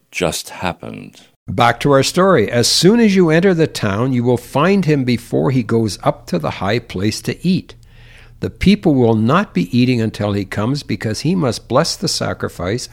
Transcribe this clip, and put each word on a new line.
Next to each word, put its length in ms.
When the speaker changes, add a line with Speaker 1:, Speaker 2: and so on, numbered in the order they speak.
Speaker 1:
just 420
happened. 720
Speaker 2:
Back 360
to 100
our 120
story. 460
As 200
soon 320
as 120
you 160
enter 240
the 140
town, 460
you 100
will 140
find 480
him 180
before 480
he 100
goes 420
up 240
to 120
the 120
high 280
place 440
to 220
eat. 300
The 100
people 460
will 200
not 380
be 240
eating 220
until 320
he 140
comes, 380
because 360
he 160
must 320
bless 300
the 100
sacrifice. 840